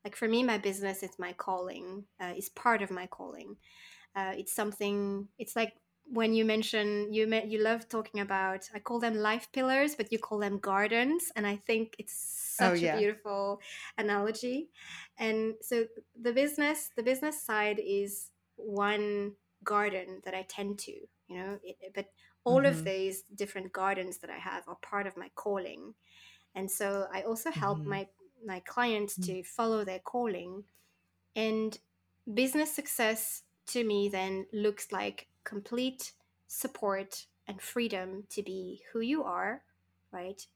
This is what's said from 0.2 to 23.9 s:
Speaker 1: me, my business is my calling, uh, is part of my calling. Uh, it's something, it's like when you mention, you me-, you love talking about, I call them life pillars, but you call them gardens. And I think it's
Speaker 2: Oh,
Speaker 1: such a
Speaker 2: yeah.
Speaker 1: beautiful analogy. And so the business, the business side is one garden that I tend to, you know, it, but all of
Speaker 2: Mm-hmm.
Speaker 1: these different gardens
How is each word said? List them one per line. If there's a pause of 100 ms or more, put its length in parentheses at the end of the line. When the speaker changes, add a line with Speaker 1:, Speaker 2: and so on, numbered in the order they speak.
Speaker 1:
me,
my
business
is
my
calling, (160)
uh,
is
part
of
my
calling. (600)
Uh,
it's
something, (100)
it's
like (300)
when
you
mention,
you
me-,
you
love
talking
about,
I
call
them
life
pillars,
but
you
call
them
gardens.
And
I
think
it's (460)
Speaker 2:
Oh,
Speaker 1:
such
a
Speaker 2:
yeah.
Speaker 1:
beautiful (380)
analogy. (480)
And
so (340)
the
business,
the
business
side
is (260)
one (300)
garden
that
I
tend
to,
you
know,
it,
but (340)
all
of
Speaker 2:
Mm-hmm.
Speaker 1:
these (120)
different
gardens